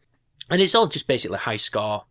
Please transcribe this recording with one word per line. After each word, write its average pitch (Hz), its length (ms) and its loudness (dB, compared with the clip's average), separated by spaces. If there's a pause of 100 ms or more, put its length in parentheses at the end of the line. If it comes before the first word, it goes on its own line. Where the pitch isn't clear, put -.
(500)
And 180 140 2
it's 185 100 4
all 226 140 4
just - 200 -6
basically 101 300 -2
high 110 200 -4
score 107 540 -4